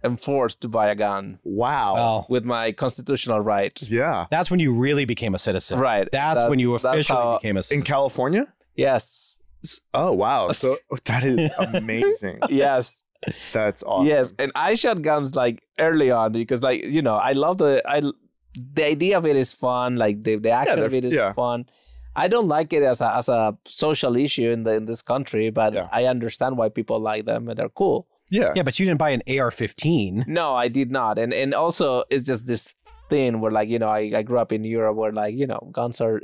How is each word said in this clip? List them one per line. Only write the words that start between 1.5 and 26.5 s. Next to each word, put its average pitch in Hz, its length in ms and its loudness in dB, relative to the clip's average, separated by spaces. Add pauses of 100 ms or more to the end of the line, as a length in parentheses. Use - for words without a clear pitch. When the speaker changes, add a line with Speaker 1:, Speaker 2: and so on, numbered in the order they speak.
Speaker 3:
Wow. 113 340 0
Speaker 1:
with 123 160 0
my 113 280 -2
constitutional 123 680 -2
right. 104 420 0
Speaker 2:
Yeah. 117 480 -2
Speaker 3:
That's 165 200 0
when 180 100 2
you 143 140 4
really 139 300 2
became 113 300 -2
a 92 40 -2
citizen. 92 400 -2
Speaker 1:
Right. 110 340 2
Speaker 3:
That's 143 280 0
Speaker 1:
That's, 117 100 2
Speaker 3:
when 135 80 2
you 123 140 4
Speaker 1:
that's 117 120 0
Speaker 3:
officially 135 340 2
Speaker 1:
how 120 200 2
Speaker 3:
became 104 180 -2
a 92 60 0
citizen. 147 160 -2
Speaker 2:
In 139 60 -2
California? 139 600 0 (280)
Speaker 1:
Yes. - 640 -2 (260)
Speaker 2:
S-, - 160 -8 (140)
oh, 156 180 2
wow. 104 380 2
So 135 240 0 (160)
Speaker 1:
<laughs> 135 140 -8
Speaker 2:
that 120 200 -2
is 147 340 2
amazing. 113 840 -2 (100)
Speaker 1:
Yes. 135 540 0 (480)
Speaker 2:
That's 107 320 -2
awesome. 135 240 0
Speaker 1:
Yes. 139 320 2
And 139 160 -2
I 180 180 0
shot 220 280 0
guns, 147 340 0
like, 123 260 0 (160)
early 156 320 4
on 110 220 2
because, 117 300 -2
like, 127 200 0
you 147 200 -2
know, 113 120 2
I 117 180 2
love 156 260 0
the, 143 280 4
I, 147 160 0 (720)
the 156 100 0
idea 160 340 2
of 165 80 0
it 147 100 4
is 131 160 2
fun. 123 440 0
Like, 107 280 0
the, 110 120 2
the 110 140 2
action 131 280 2
Speaker 2:
Yeah, 147 80 2
Speaker 1:
of 135 80 0
it 127 80 0
Speaker 2:
they're 123 60 -2
Speaker 1:
is 156 60 0
Speaker 2:
f-, 147 40 2
yeah. 101 160 2
Speaker 1:
fun. 120 320 -2 (500)
I 156 120 2
don't 226 200 2
like 156 240 0
it 151 100 2
as 127 180 2
a, 113 140 2
as 120 140 0
a 110 360 2
social 143 520 0
issue 131 340 2
in 113 140 -2
the, 110 80 2
in 110 140 0
this 113 160 -6
country, 117 480 -2
but 110 240 2
Speaker 2:
Yeah. 90 180 -2
Speaker 1:
I 120 140 2
understand 127 520 -2